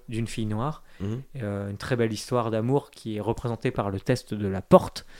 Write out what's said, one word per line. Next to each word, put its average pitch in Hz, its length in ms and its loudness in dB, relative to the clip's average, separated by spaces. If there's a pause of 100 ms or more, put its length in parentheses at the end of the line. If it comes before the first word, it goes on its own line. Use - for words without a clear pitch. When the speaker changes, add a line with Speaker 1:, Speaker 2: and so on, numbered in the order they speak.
Speaker 1:
d'une 113 200 -2
fille 113 180 -4
noire. 113 380 -2 (160)
Speaker 2:
Mhm. 110 220 -4 (200)
Speaker 1:
Euh, 101 280 -4
une 101 60 -6
très - 200 -2
belle 113 160 2
histoire 113 400 0
d'amour 123 400 0
qui 110 240 -8
est 107 40 -4
représentée 117 520 -2
par 101 180 0
le 98 80 -2
test - 340 0
de 104 140 -2
la 95 160 -2
porte. - 440 6 (140)